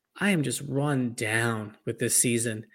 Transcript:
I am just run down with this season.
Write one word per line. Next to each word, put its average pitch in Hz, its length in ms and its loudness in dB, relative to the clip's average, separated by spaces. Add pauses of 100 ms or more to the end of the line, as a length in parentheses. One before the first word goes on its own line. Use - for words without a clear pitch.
(180)
I 202 120 2
am 165 120 4
just 127 260 -4
run 131 460 0
down 110 600 0 (100)
with 113 120 -4
this 117 180 2
season. 117 580 0